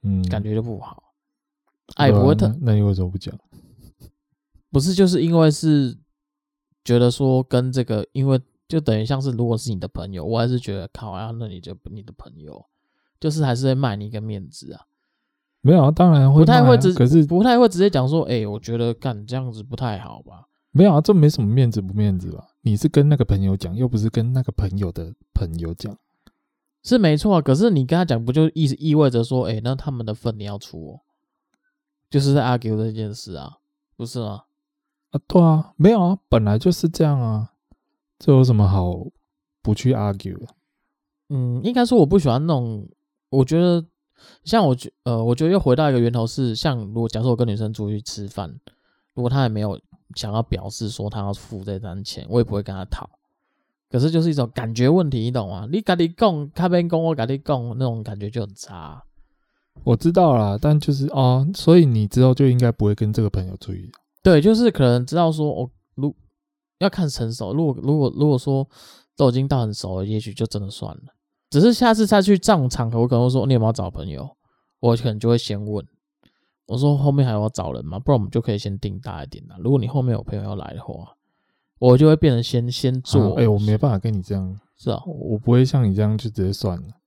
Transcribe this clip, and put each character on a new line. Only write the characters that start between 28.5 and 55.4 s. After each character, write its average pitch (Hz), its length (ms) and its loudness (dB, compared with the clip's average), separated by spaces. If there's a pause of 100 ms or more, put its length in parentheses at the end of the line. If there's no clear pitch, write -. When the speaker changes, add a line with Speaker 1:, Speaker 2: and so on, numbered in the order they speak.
Speaker 2:
意 151 160 -2
味 147 160 4
着 120 140 0
说 127 260 -2
，“哎， 110 140 -6
那 123 100 -4
他 135 160 -8
们 123 160 -8
的 107 80 -8
份 113 240 -8
你 104 60 -14
要 101 140 -10
出 - 200 -18 (100)
哦。” - 120 -20 (1120)
就 143 80 2
是 139 160 2
在 139 80 2
argue 117 340 -2
这 110 140 -4
件 107 200 -8
事 104 220 -16
啊， 69 240 -16 (400)
不 117 80 -10
是 123 140 -10
吗？ 107 240 -10 (640)
Speaker 1:
啊， - 180 -4
对 180 140 4
啊， 160 360 2
没 175 120 6
有 226 100 2
啊， 180 200 0 (100)
本 113 140 2
来 104 160 2
就 180 120 0
是 170 160 -2
这 165 160 -2
样 143 160 0
啊， 110 340 -4 (680)
这 - 120 2
有 131 120 8
什 123 120 4
么 104 120 4
好 90 280 0 (680)
不 107 100 0
去 127 220 0
argue 98 420 -4
的？ 117 80 -16 (840)
Speaker 2:
嗯， 127 340 -4
应 240 100 -4
该 240 100 2
说 240 140 2
我 170 80 8
不 185 140 4
喜 147 100 0
欢 131 160 0
那 170 80 0
种， 113 340 -6 (420)
我 135 140 2
觉 156 160 0
得 175 240 2 (600)
像 214 200 2
我 135 120 2
觉-， - 180 -16 (120)
呃， 117 180 -2
我 120 100 2
觉 156 120 -2
得 170 60 2
又 196 80 2
回 127 160 2
到 151 140 2
一 135 40 0
个 123 60 2
源 117 140 0
头 113 140 -2
是， 120 280 -4
像 135 220 -4
如 104 160 -10
果 117 160 -4
假 113 100 -6
设 123 80 -2
我 120 80 2
跟 120 120 -2
女 104 100 -4
生 110 160 -6
出 107 160 -6
去 104 100 -6
吃 104 280 -14
饭， 92 280 -12 (600)
如 123 80 -6
果 120 60 0
她 135 120 0
也 127 80 0
没 107 120 -4
有 104 160 -4 (360)
想 - 180 -10
要 110 120 -2
表 95 260 -6
示 107 180 -8
说 104 220 -8
她 104 120 -10
要 101 120 -6
付 95 300 -14
这 98 160 -8
单 98 240 -12
钱， - 260 -14
我 117 100 2
也 120 40 4
不 113 100 -4
会 101 80 -4
跟 98 120 -10
她 95 120 -12
讨。 - 240 -10 (800)
可 123 120 -2
是 151 120 2
就 165 100 2
是 170 80 2
一 160 40 0
种 131 200 -2
感 113 200 -8
觉 123 160 2
问 170 200 2
题， 131 100 -4
你 117 120 -4
懂 110 180 -6